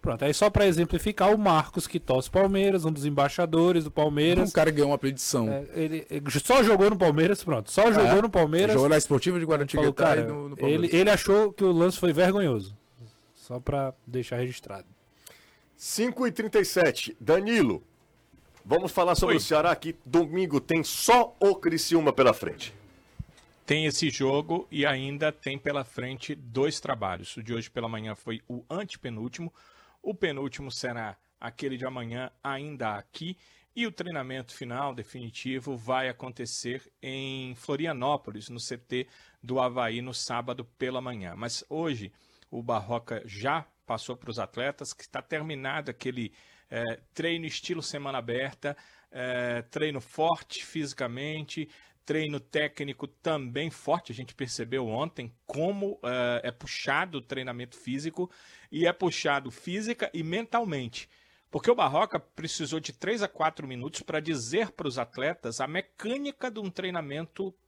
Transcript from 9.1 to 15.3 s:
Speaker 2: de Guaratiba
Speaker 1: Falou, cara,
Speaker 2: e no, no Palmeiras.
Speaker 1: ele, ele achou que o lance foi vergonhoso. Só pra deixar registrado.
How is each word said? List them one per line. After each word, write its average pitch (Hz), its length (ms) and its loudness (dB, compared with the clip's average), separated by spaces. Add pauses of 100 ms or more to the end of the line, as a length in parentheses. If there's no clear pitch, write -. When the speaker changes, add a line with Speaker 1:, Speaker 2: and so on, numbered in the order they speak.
Speaker 2:
de 165 80 0
Guaratiba 151 380 2
Speaker 1:
Falou, 147 100 4
cara, 160 280 4
Speaker 2:
e - 40 0
no, 147 240 -6
no 143 80 -12
Palmeiras. 160 320 2
Speaker 1:
ele, 170 120 6
ele 202 80 8
achou 202 440 6
que 202 100 0
o 185 80 6
lance 175 280 4
foi 175 140 4
vergonhoso. 147 640 2 (600)
Só 123 240 -12
pra 135 340 -2 (140)
deixar 123 300 -4
registrado. 123 500 -8 (880)